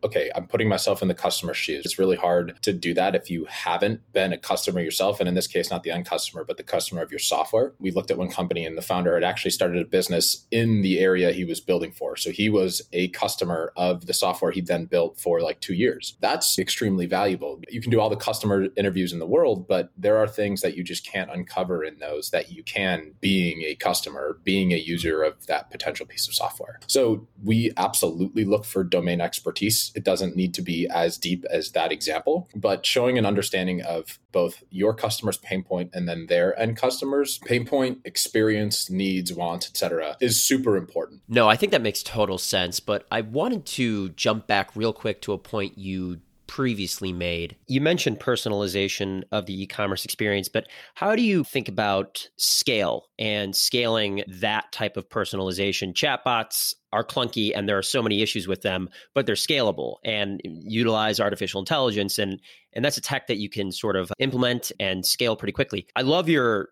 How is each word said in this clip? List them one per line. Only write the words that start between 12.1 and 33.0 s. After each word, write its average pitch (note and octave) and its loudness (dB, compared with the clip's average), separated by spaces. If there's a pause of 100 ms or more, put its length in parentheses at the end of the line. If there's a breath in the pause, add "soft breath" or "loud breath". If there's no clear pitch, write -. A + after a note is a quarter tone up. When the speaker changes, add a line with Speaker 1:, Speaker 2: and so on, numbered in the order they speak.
Speaker 1:
So - -4
he G#2 2
was F#2 2 (100)
a F2+ 2
customer F2 -2
of F2 0
the F2 -4
software F2+ 0
he F#2 -2
then F2 -2
built E2 0
for, E2+ 0
like, D#2+ -2
two - -6
years. - 0
That's C#3+ 0
extremely F#2+ 0
valuable. F#2 0
You A2+ -8
can A#2 -4
do A#2 6
all G#2+ 4
the G2+ 0
customer G2+ 0 (100)
interviews F#2+ 2
in E2+ -6
the D#2+ -6
world, G#2+ 2
but F2+ 2
there G#2 4
are G#2+ 4
things G2+ -2
that G#2+ -2
you F2+ -4
just F2 -8
can't - -6
uncover F2 -4
in D#2 -8
those D2+ -8
that E2 -2
you E2+ -16
can F2 -2
being F2 0
a D#2 -4
customer, D2 -4
being F#2+ 4
a E2+ 4
user E2 0
of - -2
that D#2+ -4
potential - -6
piece - -6
of - -4
software. - -6
So A2+ 2 (160)
we A2+ 2
absolutely F#2 0
look G2+ 2
for F#2+ -2
domain F2 2
expertise. - -2
It F#2+ -6
doesn't F#2 0
need F2+ 0
to - -6
be F2 -2
as E2+ 0
deep F2 -4
as D#2+ -2
that E2 0
example, D#2+ -2
but G#2 0
showing B2+ 4